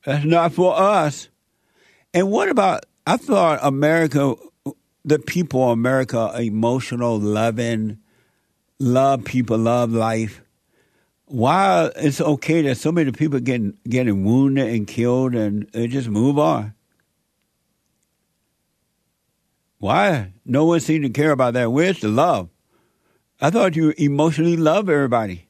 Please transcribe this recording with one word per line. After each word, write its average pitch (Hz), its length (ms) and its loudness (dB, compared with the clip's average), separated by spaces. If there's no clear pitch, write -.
That's 143 180 -2
not 170 280 2
for 180 260 0
us. 190 520 0
And 196 180 0
what 381 200 0
about, 196 340 0
I 185 100 2
thought 185 460 2
America, 143 720 0
the 151 160 2
people 143 460 -2
of 123 60 2
America 123 480 0
are 113 240 -4
emotional, 117 760 -2
loving, 110 840 -2
love 131 460 2
people, 117 320 -2
love 117 360 0
life. 113 500 -4
Why 165 720 2
it's 147 240 -2
okay 151 400 0
that 135 160 0
so 156 160 -2
many 151 200 0
people 139 280 -2
getting, 120 380 -4
getting 113 380 0
wounded 135 420 2
and 110 180 -2
killed 123 480 0
and 104 380 -2
they 117 140 -4
just 123 240 -6
move 127 280 2
on? 131 360 0
Why? 120 560 0
No 139 220 2
one 170 140 2
seemed 156 240 -2
to 135 40 -2
care 147 240 0
about 127 220 0
that. 120 180 0
Where's 170 280 0
the 107 80 -2
love? 113 420 0
I 143 80 0
thought 190 260 0
you 156 220 2
emotionally 156 600 2
love 175 320 2
everybody. 117 600 -2